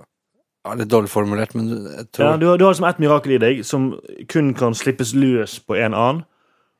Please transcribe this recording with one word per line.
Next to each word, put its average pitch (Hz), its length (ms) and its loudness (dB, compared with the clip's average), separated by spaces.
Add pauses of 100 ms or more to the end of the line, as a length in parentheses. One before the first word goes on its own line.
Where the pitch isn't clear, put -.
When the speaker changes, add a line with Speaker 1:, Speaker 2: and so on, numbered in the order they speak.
(640)
Speaker 1:
Ja, 101 80 -8
litt 113 140 -6
dårlig 107 240 2
formulert, 104 440 -2
men 113 120 -4
du, 110 220 -8
jeg 73 240 -16
tror 143 120 0
Speaker 2:
Ja, 156 120 2
du 160 100 0
har, 180 100 4
du 180 60 4
har 196 80 6
liksom 170 160 0
et - 120 -2
mirakel 147 360 2
i - 20 6
deg 117 280 0
som 131 340 -2 (300)
kun 147 260 2
kan 120 180 0
slippes 120 400 -4
løs 127 460 0
på - 160 -6
en 110 180 0
annen, 127 300 0 (560)